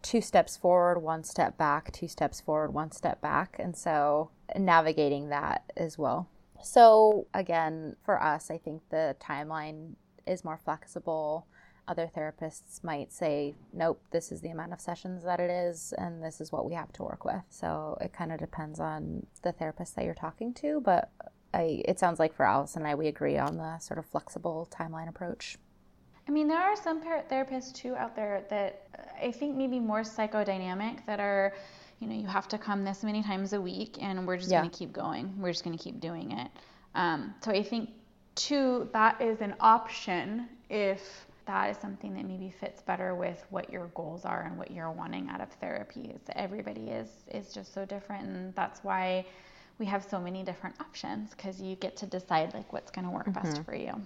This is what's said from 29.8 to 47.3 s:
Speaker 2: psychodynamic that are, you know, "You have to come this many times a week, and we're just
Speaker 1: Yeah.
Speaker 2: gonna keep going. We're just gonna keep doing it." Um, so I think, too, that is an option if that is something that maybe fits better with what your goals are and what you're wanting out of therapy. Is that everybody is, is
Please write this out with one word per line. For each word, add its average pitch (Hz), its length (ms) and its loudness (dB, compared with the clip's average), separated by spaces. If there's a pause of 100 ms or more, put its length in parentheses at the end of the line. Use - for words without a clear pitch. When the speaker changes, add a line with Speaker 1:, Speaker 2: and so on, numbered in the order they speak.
Speaker 2:
psychodynamic 214 1040 -2
that 208 160 -4
are, 196 320 4 (480)
you 226 80 -6
know, 220 60 -4
"You 214 120 -4
have 190 220 -2
to 214 100 -2
come 202 260 0
this 196 200 -4
many 214 180 0
times 196 300 -2
a 208 80 0
week, 190 420 -6
and 185 240 -4
we're 180 120 0
just 180 120 -4
Speaker 1:
Yeah. 170 100 8
Speaker 2:
gonna 170 100 0
keep - 240 -10
going. 190 440 -6
We're 180 140 0
just - 120 -4
gonna 165 120 -4
keep - 240 -10
doing 165 320 -8
it." 117 180 -8 (440)
Um, 165 400 0 (100)
so 220 80 -4
I 202 100 4
think, 220 280 -4 (460)
too, 262 580 2
that 220 260 6
is 220 220 0
an 202 180 -2
option 226 880 4 (220)
if 196 560 -2 (200)
that 196 220 0
is 202 80 -4
something 196 380 -8
that 196 100 -8
maybe 185 260 -8
fits - 300 -10
better 185 340 -2
with 175 360 -4
what 185 200 -6
your 175 180 -8
goals 170 360 -10
are 170 200 -2
and 170 120 -8
what - 140 -10
you're 165 200 -8
wanting 170 380 -8
out - 140 -6
of - 100 -10
therapy. - 520 -8 (100)
Is - 80 -18
that - 160 -10
everybody 208 500 -8
is, 113 220 -8 (180)
is 202 240 -10